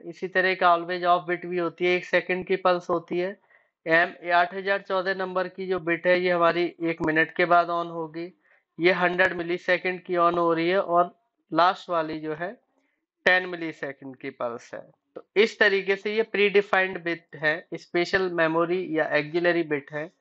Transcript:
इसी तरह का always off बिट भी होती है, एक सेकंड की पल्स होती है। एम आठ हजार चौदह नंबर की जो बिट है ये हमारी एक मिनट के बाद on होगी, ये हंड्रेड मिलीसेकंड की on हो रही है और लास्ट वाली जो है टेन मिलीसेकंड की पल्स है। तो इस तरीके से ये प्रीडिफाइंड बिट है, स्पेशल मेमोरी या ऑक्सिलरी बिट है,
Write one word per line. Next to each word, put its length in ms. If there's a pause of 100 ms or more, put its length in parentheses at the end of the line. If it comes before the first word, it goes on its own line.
इसी 220
तरह 280
का 200
always 320
off 200
बिट 180
भी 120
होती 280
है, 100
एक 100
सेकंड 400
की 100
पल्स 340
होती 300
है। 180 (480)
एम 280 (220)
आठ 180
हजार 340
चौदह 280
नंबर 320
की 200
जो 120
बिट 280
है 140
ये 100
हमारी 320 (200)
एक 220
मिनट 320
के 80
बाद 240
on 220
होगी, 400 (480)
ये 140
हंड्रेड 440
मिलीसेकंड 640
की 140
on 200
हो 160
रही 160
है 120
और 320 (380)
लास्ट 380
वाली 300
जो 160
है 160 (760)
टेन 240
मिलीसेकंड 640
की 140
पल्स 440
है। 80 (340)
तो 100 (100)
इस 240
तरीके 360
से 200
ये 160
प्रीडिफाइंड 720
बिट 320
है, 400
स्पेशल 580
मेमोरी 520 (120)
या 80 (120)
ऑक्सिलरी 460
बिट 280
है, 180 (120)